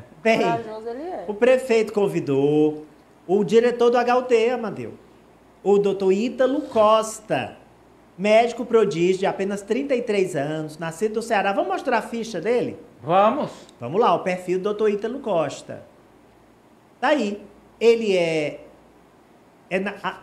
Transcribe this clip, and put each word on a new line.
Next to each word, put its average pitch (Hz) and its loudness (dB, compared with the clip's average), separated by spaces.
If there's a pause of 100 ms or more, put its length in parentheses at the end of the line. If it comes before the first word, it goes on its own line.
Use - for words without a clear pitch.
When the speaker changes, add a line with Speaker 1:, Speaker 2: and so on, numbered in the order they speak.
(220)
Speaker 1:
Bem, 226 2
Speaker 2:
Corajoso 226 -4
ele 254 -10
é. 330 -10
Speaker 1:
o 208 -6
prefeito 233 2
convidou 151 2 (400)
o 202 2
diretor 233 4
do 247 2
H 240 2
U 254 0
T, 233 2
Amadeu, 156 -8 (720)
o 202 4
doutor 190 2
Ítalo 254 0
Costa, 214 0 (600)
médico 226 2
prodígio 185 2
de 196 0
apenas 190 -2
trinta 269 -2
e 240 -2
três 196 -2
anos, 151 -6
nascido 175 -4
no 226 -4
Ceará. 202 0
Vamos 349 -2
mostrar 277 -2
a 214 0
ficha 214 -8
dele? 208 -2 (240)
Speaker 3:
Vamos. 202 2 (280)
Speaker 1:
Vamos 139 -4
lá, 214 4
o 156 0
perfil 180 -4
do 180 -6
doutor 208 0
Ítalo 226 -6
Costa. 156 -4 (1160)
Tá 247 2
aí. 220 0 (380)
Ele 226 4
é, 160 0 (1080)
é 190 -2
na-, 196 -6
a-, 180 -6